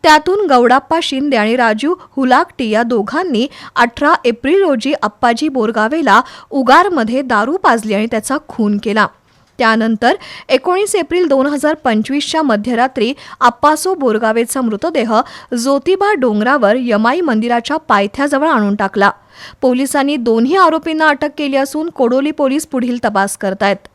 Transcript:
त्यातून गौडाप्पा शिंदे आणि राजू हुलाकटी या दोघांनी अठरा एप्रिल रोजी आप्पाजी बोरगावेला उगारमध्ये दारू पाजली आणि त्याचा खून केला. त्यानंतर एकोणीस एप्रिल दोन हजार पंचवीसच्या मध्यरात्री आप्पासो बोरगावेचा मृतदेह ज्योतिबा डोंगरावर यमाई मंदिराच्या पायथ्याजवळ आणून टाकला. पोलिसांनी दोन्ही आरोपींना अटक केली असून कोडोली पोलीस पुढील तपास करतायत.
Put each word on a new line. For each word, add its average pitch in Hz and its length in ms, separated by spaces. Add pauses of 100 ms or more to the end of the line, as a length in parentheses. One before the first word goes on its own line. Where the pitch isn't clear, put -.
त्यातून 349 440
गौडाप्पा 262 560
शिंदे 269 340
आणि 220 200
राजू 240 380 (220)
हुलाकटी 254 520
या 214 140
दोघांनी 240 640 (300)
अठरा 285 380 (100)
एप्रिल 262 380
रोजी 277 400
आप्पाजी 233 460
बोरगावेला 233 720 (300)
उगारमध्ये 269 720
दारू 247 340
पाजली 220 380
आणि 214 160
त्याचा 240 260 (120)
खून 208 340
केला. 208 240 (520)
त्यानंतर 226 580 (320)
एकोणीस 370 460
एप्रिल 349 320
दोन 269 200
हजार 294 280
पंचवीसच्या 269 680
मध्यरात्री 240 720 (260)
आप्पासो 302 540
बोरगावेचा 233 680
मृतदेह 233 600 (420)
ज्योतिबा 359 520
डोंगरावर 240 640
यमाई 240 420
मंदिराच्या 240 560
पायथ्याजवळ 277 720
आणून 208 260
टाकला. 202 360 (500)
पोलिसांनी 269 560
दोन्ही 240 400
आरोपींना 320 520
अटक 302 200 (100)
केली 277 180
असून 302 340
कोडोली 269 400
पोलीस 294 360
पुढील 247 380
तपास 202 320
करतायत. 196 400 (180)